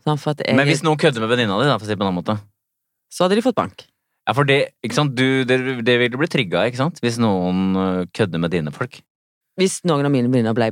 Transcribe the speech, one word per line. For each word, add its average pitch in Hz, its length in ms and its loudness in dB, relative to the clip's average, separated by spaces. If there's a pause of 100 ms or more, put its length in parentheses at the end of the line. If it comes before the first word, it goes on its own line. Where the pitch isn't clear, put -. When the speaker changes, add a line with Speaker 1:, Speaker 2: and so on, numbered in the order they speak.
Speaker 1:
sant? 151 160 0
For 151 140 -2
at - 100 -10
jeg 131 120 2
Speaker 2:
Men 143 120 4
hvis 156 160 0
noen 156 160 0
kødder 123 220 2
med 110 100 0
venninna 107 280 0
di 139 100 2
da, 117 80 0
for 107 80 -10
å - 20 -8
si 107 60 0
det - 40 -10
på 101 60 0
en 95 60 0
annen 87 100 -2
måte. 110 140 -2 (760)
Speaker 1:
Så - 140 0
hadde 196 140 2
de - 60 -2
fått 254 120 0
bank. - 300 -6 (400)
Speaker 2:
Ja, 113 100 -2
for 143 80 4
det, 135 140 2 (260)
ikke 113 120 -2
sant, 147 200 0
du, 131 280 2
det, 127 120 2 (280)
det 123 160 6
vil 123 120 2
du 127 80 -8
bli 170 80 -2
trigget, 95 400 0
ikke 123 120 -6
sant? 165 200 -4
Hvis 117 200 -2
noen, 92 420 2 (140)
øh, 92 360 -2
kødder 85 280 -2
med 85 120 -2
dine 76 200 -2
folk. - 260 -8 (580)
Speaker 1:
Hvis 185 300 0
noen 143 180 2
av 143 60 2
mine 123 180 2
venninner 117 280 2
ble 113 140 0